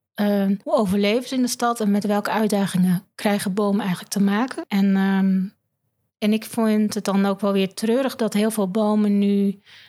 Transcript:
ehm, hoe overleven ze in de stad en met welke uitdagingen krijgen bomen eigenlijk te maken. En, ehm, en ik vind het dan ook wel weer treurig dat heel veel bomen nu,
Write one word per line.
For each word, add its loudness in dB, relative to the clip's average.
ehm, 0
hoe -2
overleven 0
ze -6
in 0
de 0
stad -2
en 2
met 0
welke -2
uitdagingen 0
krijgen -2
bomen 0
eigenlijk -6
te -2
maken. 0
En, 2
ehm, 2
en 0
ik -2
vind 0
het -6
dan 0
ook -2
wel 0
weer 0
treurig -2
dat -2
heel 0
veel -2
bomen 2
nu, 0